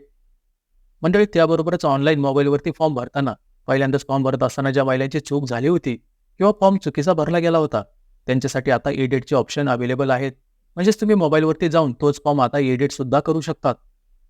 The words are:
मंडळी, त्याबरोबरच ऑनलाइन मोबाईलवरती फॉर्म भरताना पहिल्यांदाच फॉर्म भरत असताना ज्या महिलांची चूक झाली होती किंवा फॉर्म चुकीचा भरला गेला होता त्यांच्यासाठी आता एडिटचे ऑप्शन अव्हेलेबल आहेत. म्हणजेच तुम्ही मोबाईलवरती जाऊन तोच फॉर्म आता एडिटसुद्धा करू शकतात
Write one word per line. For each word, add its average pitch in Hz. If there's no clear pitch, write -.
मंडळी, 190
त्याबरोबरच 165
ऑनलाइन 143
मोबाईलवरती 143
फॉर्म 156
भरताना 127
पहिल्यांदाच 135
फॉर्म 135
भरत 131
असताना 135
ज्या 135
महिलांची 135
चूक 143
झाली 123
होती 160
किंवा 202
फॉर्म 196
चुकीचा 175
भरला 160
गेला 165
होता 131
त्यांच्यासाठी 131
आता 123
एडिटचे 135
ऑप्शन 139
अव्हेलेबल 127
आहेत. 131
म्हणजेच 196
तुम्ही 214
मोबाईलवरती 156
जाऊन 151
तोच 143
फॉर्म 147
आता 123
एडिटसुद्धा 135
करू 160
शकतात 147